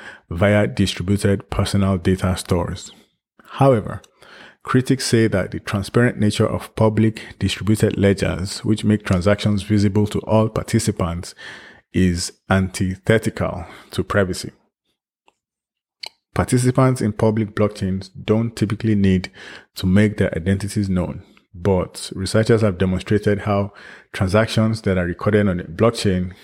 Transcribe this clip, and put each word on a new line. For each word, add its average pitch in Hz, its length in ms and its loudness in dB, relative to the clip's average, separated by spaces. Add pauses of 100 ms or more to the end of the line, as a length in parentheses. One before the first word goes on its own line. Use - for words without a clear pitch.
(280)
via 104 400 2
distributed 98 840 -2
personal 98 480 0
data 92 380 0
stores. - 560 -4 (520)
However, 131 560 0 (640)
critics 131 440 0
say 113 200 4
that 101 240 -2
the 90 80 -8
transparent 113 600 -2
nature 104 260 2
of - 300 -6
public 110 640 0
distributed 98 560 0
ledgers, 95 640 0
which 107 260 -2
make 107 200 2
transactions 101 580 0
visible 104 440 2
to - 140 -4
all 110 280 2
participants, 90 840 -2 (580)
is 90 420 0 (140)
antithetical 92 1160 0 (260)
to 92 140 -4
privacy. 92 480 -2 (1800)
Participants 127 640 2
in 107 120 0
public 110 440 -2
blockchains 95 540 -2 (120)
don't 113 320 0
typically 107 400 0
need 95 380 2 (420)
to - 120 -4
make 101 320 4
their 95 180 0
identities 98 540 -2
known, 87 340 -4 (300)
but 90 600 -2
researchers 107 460 2
have 101 180 0
demonstrated 98 600 0
how 101 320 -2 (400)
transactions 110 720 0
that 92 160 0
are 87 80 0
recorded 104 420 0
on 90 100 -2
a 82 60 -8
blockchain 90 800 0